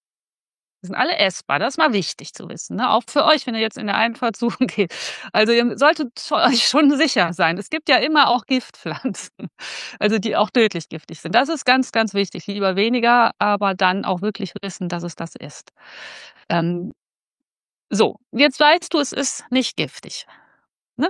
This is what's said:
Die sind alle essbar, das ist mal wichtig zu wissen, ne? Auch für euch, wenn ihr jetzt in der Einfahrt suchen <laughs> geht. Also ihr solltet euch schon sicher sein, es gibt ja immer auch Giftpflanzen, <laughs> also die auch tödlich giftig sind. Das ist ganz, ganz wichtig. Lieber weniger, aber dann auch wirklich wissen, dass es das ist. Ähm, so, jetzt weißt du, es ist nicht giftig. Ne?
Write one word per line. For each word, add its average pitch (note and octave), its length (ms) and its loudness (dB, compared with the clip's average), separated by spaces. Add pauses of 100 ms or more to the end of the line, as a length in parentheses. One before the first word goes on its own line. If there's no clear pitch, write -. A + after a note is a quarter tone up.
(840)
Die F3+ 40 -12
sind - 80 -8
alle C#4+ 220 0
essbar, F3+ 400 0
das A3 160 -2
ist - 60 -12
mal D#4 120 4
wichtig - 420 -4
zu - 160 -14
wissen, - 280 -10
ne? A#3 140 0
Auch A#3+ 160 2
für - 180 0
euch, - 220 2
wenn A#3 80 -4
ihr A3 60 -2
jetzt A3 180 -4
in G#3 80 -6
der G3 100 -2
Einfahrt A3+ 400 -2
suchen A#3 300 -2
<laughs> - 0 -
geht. F#3 260 -2 (400)
Also A3 180 4
ihr A#3 260 2
solltet D4 340 2 (200)
euch B3+ 360 4
schon D4 280 4
sicher A#3 380 2
sein, E3+ 240 0
es - 140 -10
gibt D#4 180 -6
ja C4+ 80 6
immer C#4+ 320 2
auch A#3 160 0
Giftpflanzen, - 1040 -6
<laughs> - 500 -14
also G#3+ 200 2
die F#3 160 -2
auch G3+ 160 2
tödlich G#3+ 360 2
giftig E3+ 320 -12
sind. F#3 140 -8
Das C4 160 4
ist D#4+ 160 -4
ganz, C4 260 2
ganz A3 220 0
wichtig. G3 320 -2
Lieber G3 300 -2
weniger, A#3 640 4
aber G3+ 340 0
dann F#3 320 0
auch F3+ 160 -2
wirklich G3+ 400 -4
wissen, F#3 260 -8
dass E3+ 160 -4
es E3+ 120 -8
das - 200 -8
ist. - 360 -16 (800)
Ähm, F3 440 -2 (960)
so, G3+ 280 2 (140)
jetzt C#4 280 2
weißt D#4 340 4
du, D#4+ 60 2
es C#4 140 -2
ist - 380 -6
nicht B3+ 260 -2
giftig. - 500 -8 (680)
Ne? D4+ 120 0